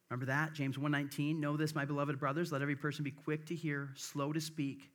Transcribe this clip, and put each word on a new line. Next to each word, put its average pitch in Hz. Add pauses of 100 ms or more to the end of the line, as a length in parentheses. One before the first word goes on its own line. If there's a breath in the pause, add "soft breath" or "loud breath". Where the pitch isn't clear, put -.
(100)
Remember 123
that? 151
James 135
one 147
nineteen, 147
"Know 147
this, 156
my 143
beloved 143
brothers, 151
let 139
every 143
person 147
be 139
quick 156
to 175
hear, 143
slow 143
to 160
speak, 147